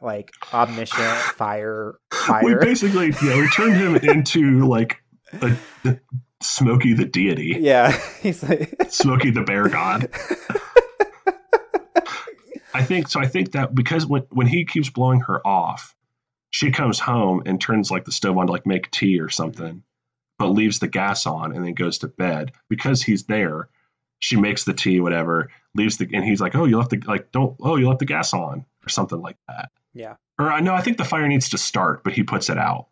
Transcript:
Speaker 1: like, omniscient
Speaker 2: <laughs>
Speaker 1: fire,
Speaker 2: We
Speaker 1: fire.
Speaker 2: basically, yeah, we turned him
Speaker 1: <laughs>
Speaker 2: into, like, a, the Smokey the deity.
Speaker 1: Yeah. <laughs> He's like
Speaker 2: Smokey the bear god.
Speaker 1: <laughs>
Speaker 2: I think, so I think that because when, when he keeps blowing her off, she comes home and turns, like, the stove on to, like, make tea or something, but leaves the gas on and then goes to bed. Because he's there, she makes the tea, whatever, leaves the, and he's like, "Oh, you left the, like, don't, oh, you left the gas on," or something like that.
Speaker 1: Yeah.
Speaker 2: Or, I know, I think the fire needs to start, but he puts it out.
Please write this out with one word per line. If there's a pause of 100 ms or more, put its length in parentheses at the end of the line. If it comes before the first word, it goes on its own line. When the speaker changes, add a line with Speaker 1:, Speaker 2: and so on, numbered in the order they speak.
Speaker 1:
like, (220)
omniscient
Speaker 2:
<laughs>
Speaker 1:
fire, (160)
Speaker 2:
We
Speaker 1:
fire.
Speaker 2:
basically, (120)
yeah,
we
turned
him
Speaker 1:
<laughs>
Speaker 2:
into,
like, (380)
a, (280)
the (420)
Smokey
the
deity.
Speaker 1:
Yeah. (120)
<laughs>
He's
like (160)
Speaker 2:
Smokey
the
bear
god.
Speaker 1:
<laughs> (2500)
Speaker 2:
I
think,
so
I
think
that
because
when,
when
he
keeps
blowing
her
off, (560)
she
comes
home
and
turns,
like,
the
stove
on
to,
like,
make
tea
or
something, (560)
but
leaves
the
gas
on
and
then
goes
to
bed. (160)
Because
he's
there, (500)
she
makes
the
tea,
whatever, (260)
leaves
the,
and
he's
like,
"Oh,
you
left
the,
like,
don't,
oh,
you
left
the
gas
on," (180)
or
something
like (120)
that. (240)
Speaker 1:
Yeah. (220)
Speaker 2:
Or,
I
know,
I
think
the
fire
needs
to
start,
but
he
puts
it
out.